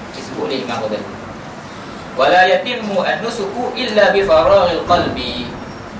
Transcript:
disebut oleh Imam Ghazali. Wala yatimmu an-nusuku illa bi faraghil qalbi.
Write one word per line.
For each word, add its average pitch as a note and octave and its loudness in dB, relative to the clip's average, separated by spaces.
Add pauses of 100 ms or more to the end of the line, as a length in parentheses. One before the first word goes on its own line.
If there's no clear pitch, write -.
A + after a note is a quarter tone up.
(180)
disebut - -6
oleh C3 -4
Imam G#2+ -6
Ghazali. G#2 -4 (1120)
Wala F3+ 6
yatimmu G#3 0
an-nusuku A3 -4
illa G#3+ 4
bi G3 4
faraghil E3+ 6
qalbi. - -2 (400)